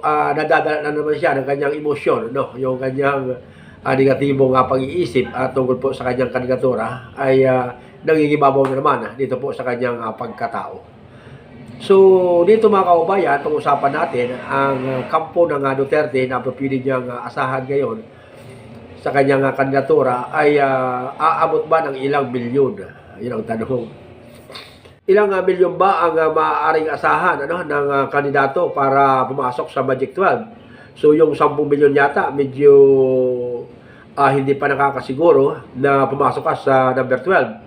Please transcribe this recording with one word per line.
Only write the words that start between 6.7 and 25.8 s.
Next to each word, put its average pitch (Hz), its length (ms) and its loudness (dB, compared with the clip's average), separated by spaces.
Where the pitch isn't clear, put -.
ay, 131 260 4
ah, 127 320 0
nangingibabaw 147 680 2
na 131 100 -2
naman, 139 240 0
ah, 101 80 -12
dito 127 240 -4
po 131 160 -8
sa 131 160 -10
kanyang, 120 320 -4
ah, 110 160 -8
pagkatao. 107 640 -10
So, 196 100 4
dito, 220 240 6
mga 185 160 2
kababayan, 165 560 2
pag-usapan 143 480 0
natin 147 340 -2
ang, 135 400 -2
ah, 131 140 -4
kampo 160 320 0
ng, 147 160 -2
ah, 135 160 -2
Duterte 135 480 -2
na 127 160 -4
pwede 131 400 -4
niyang, 127 320 -2
ah, 120 160 -10
asahan 131 400 -6
ngayon 127 320 -4
sa 139 140 -6
kanyang, 139 320 4
ah, 135 80 0
kandidatura 135 800 0
ay, 147 260 2
ah, 131 640 -2
aabot 156 480 0
ba 160 160 2
ng 135 160 -6
ilang 139 320 -2
milyon? 120 500 -2
Yun 120 160 -6
ang 110 100 -8
tanong. 113 600 -6
Ilang, 202 240 4
ah, 185 80 0
milyon 175 400 0